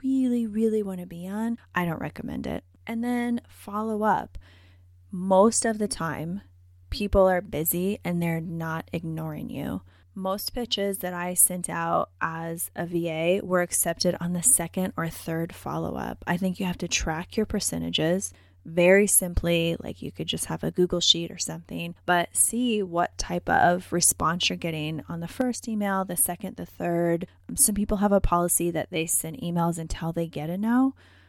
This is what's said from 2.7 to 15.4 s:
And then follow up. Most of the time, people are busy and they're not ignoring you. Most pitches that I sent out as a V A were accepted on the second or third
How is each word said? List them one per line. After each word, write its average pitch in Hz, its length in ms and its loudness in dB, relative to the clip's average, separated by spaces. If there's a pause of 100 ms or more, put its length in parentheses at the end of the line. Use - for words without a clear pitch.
And 233 160 -4
then 240 440 -2
follow 214 540 -4
up. - 380 2 (720)
Most 190 540 6
of 220 120 0
the 208 100 0
time, 165 540 -4 (480)
people 196 380 6
are 180 140 4
busy 175 600 -2
and 175 180 0
they're 165 200 0
not 165 500 -6
ignoring 160 600 -6
you. 180 300 -6 (340)
Most 190 400 -4
pitches 202 440 -2
that 180 140 -6
I 180 220 -4
sent 180 340 2
out 165 400 0 (100)
as 165 560 -6
a 170 120 -4
V 170 200 -2
A 165 340 2
were 180 200 2
accepted 175 580 0
on 175 140 -4
the 175 80 -2
second - 560 2
or 165 120 -2
third 165 440 -4